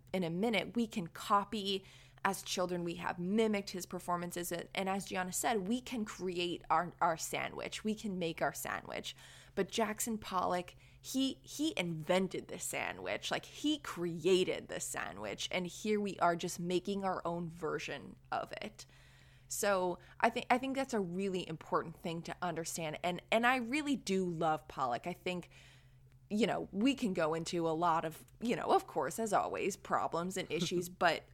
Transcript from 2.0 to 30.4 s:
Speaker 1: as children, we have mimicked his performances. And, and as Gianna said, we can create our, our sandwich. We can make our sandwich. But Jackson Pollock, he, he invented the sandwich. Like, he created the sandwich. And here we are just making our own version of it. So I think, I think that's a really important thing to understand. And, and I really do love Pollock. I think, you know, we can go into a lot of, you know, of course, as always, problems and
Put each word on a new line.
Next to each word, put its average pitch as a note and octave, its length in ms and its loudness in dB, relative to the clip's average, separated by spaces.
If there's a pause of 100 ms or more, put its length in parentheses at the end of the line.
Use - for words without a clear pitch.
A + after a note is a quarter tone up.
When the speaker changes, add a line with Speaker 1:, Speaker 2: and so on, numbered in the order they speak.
Speaker 1:
as F#3+ 160 2
children, F3+ 420 0
we E3+ 120 -2
have F3 240 -2
mimicked G3+ 500 2
his F3+ 160 -6
performances. F3 680 -4
And, E3+ 120 -4 (100)
and F#3+ 140 0
as G3 160 0
Gianna F#3 300 -4
said, A3 340 0
we B3 140 0
can A3 240 -4
create F3 640 -2
our, D#3+ 320 2
our E3 160 4
sandwich. - 640 -4
We G#3+ 100 0
can G#3 240 -4
make E3 220 -2
our D3+ 140 2
sandwich. - 600 -6 (400)
But F#3+ 160 0
Jackson G#3+ 460 -2
Pollock, F3+ 580 0 (240)
he, C4 440 -2
he - 340 -2
invented F3 720 0
the - 100 -8
sandwich. F#2 720 -4
Like, - 140 -2
he - 360 -2
created F3 880 2
the F3 120 -4
sandwich. - 720 -6
And F3+ 140 -2
here G#3+ 340 0
we G3+ 200 -2
are E3+ 160 6
just E3+ 220 -4
making F3+ 460 0
our F#3 220 0
own E3+ 280 -2
version D3+ 640 -6 (140)
of - 200 -4 (120)
it. - 240 -12 (640)
So F#3 500 2 (240)
I A#3+ 80 8
think, A#3 200 -2
I B3 60 8
think C4 180 -2
that's C4+ 200 -2
a G#3+ 60 4
really F#3 460 -2
important - 520 -2
thing E3+ 240 -4
to E3 180 -8
understand. E3 640 -4
And, F3 160 0 (100)
and A3+ 160 6
I C4 100 6
really C4+ 400 0
do F#3+ 280 2
love D#3+ 440 0
Pollock. B2 380 -2
I F3 60 -2
think, F3+ 380 -4 (840)
you G#3+ 120 6
know, D#3+ 260 0
we B3 220 4
can A#3+ 180 0
go E3 220 2
into E3 340 0
a D#3+ 80 2
lot E3 300 4
of, D#3+ 100 -6 (240)
you A3+ 160 0
know, - 140 -2
of F#4 160 6
course, - 320 -2
as A3 160 2
always, G#2+ 420 2
problems E3 640 0
and F3 120 -4